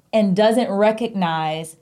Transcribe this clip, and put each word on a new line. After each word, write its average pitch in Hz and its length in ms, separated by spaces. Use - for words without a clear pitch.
and 202 220
doesn't 220 360
recognize 185 1120